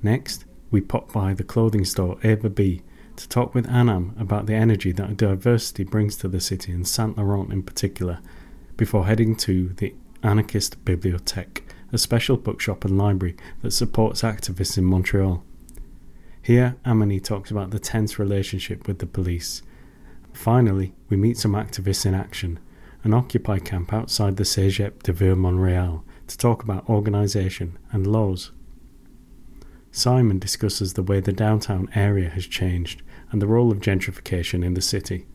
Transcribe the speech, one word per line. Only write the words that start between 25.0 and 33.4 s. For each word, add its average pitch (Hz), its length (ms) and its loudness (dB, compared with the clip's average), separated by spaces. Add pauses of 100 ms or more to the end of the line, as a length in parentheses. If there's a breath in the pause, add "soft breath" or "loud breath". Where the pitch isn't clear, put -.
de 95 100 0
Vieux 92 220 4
Montréal, 90 680 2 (240 loud breath)
to - 100 -12
talk 117 240 2
about 101 280 -4
organisation 101 880 0 (160)
and 98 120 0
laws. 101 460 0 (1400 loud breath)
Simon 120 500 4
discusses 98 560 -2
the 98 80 -2
way 98 180 2
the 98 100 0
downtown 101 640 0
area 101 320 2
has 85 200 -6
changed 90 540 -2 (300 loud breath)
and 107 100 2